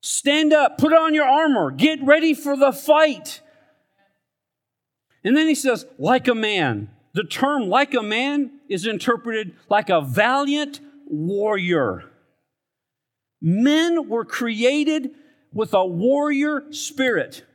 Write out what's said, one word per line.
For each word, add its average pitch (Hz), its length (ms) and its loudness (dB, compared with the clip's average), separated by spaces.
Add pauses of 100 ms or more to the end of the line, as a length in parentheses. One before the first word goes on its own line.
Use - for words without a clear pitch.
Stand 302 500 0
up, 294 260 2
put 311 140 2
on 320 220 4
your 302 120 2
armor, 262 440 2
get 262 320 0
ready 302 320 4
for 285 220 -4
the 269 160 4
fight. 302 680 0 (1800)
And 240 120 2
then 320 120 2
he 302 60 2
says, 240 320 -2 (120)
"Like 233 300 2
a 240 60 2
man." 165 560 -2 (240)
The 190 100 -4
term 262 440 -2
"like 277 260 2
a 233 80 0
man" 254 680 -4
is 190 180 -6
interpreted 220 680 -4 (120)
like 208 200 0
a 175 120 4
valiant 277 800 -2 (260)
warrior. 175 1000 -2 (1400)
Men 285 680 0
were 226 160 -4
created 269 840 -2 (420)
with 208 220 -4
a 190 100 4
warrior 277 880 -2
spirit. 247 720 -4 (100)